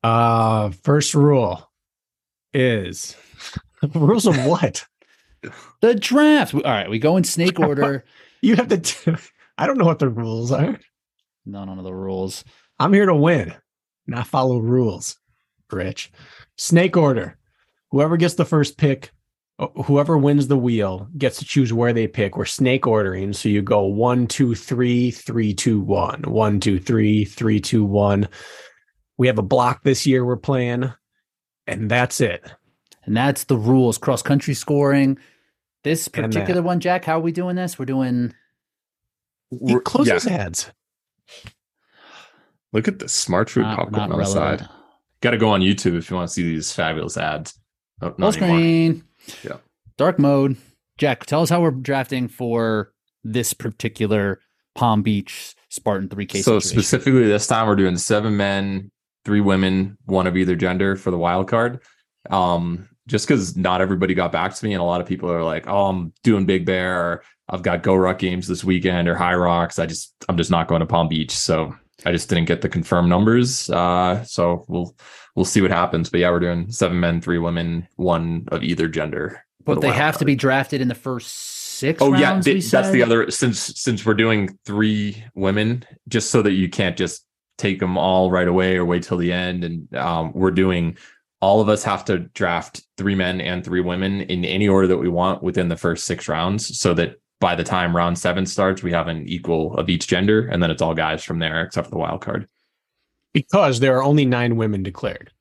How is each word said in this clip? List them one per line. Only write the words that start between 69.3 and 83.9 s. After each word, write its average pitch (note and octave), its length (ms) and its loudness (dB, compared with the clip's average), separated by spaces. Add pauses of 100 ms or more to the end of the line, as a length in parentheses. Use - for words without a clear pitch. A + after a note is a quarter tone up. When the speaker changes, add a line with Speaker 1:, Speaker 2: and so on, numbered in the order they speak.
Speaker 3:
Rocks." F2 460 0
I E2 60 -2
just, - 280 -12 (140)
I'm F2 80 -2
just E2+ 140 0
not E2+ 180 2
going E2 120 2
to D#2+ 60 -2
Palm E2+ 220 2
Beach. D#2+ 240 -4
So D#2 420 -2 (320)
I F2 60 0
just E2+ 160 -2
didn't E2+ 180 2
get E2+ 160 0
the G2+ 60 -4
confirmed F2 400 2
numbers. A2+ 600 2
Uh, F2+ 540 0
so F2 440 -2
we'll, F2 260 -6 (400)
we'll F#2+ 100 2
see G#2 160 2
what F#2 100 4
happens. E2+ 380 0
But F2 120 0
yeah, F2 100 4
we're F2 100 2
doing F2 300 -2
seven F2 300 -2
men, E2+ 200 0
three E2+ 180 -2
women, E2+ 480 -4 (100)
one E2+ 560 -2
of E2 100 -4
either E2 260 -2
gender D2+ 540 -6 (220)
for - 0 -
Speaker 2:
But D3+ 120 0
Speaker 3:
the D#3 60 0
Speaker 2:
they C#3+ 60 0
Speaker 3:
wild C#3 120 0
Speaker 2:
have D3+ 140 0
to - 60 -8
Speaker 3:
card. C#3 60 2
Speaker 2:
be C#3 100 2
drafted C3+ 440 0
in B2 80 0
the A#2 60 -2
first B2+ 340 -8 (500)
six D3+ 220 -2
Speaker 3:
Oh, C#3 140 6
yeah, C#3 160 4
Speaker 2:
rounds, F#2+ 160 0
Speaker 3:
th-, C#3+ 80 4
Speaker 2:
we F#3+ 60 2 (100)
Speaker 3:
that's C3 200 4
the C3 100 4
Speaker 2:
said? - 20 6
Speaker 3:
other, A#2 280 2
since, A#2+ 280 0 (220)
since A2 260 -2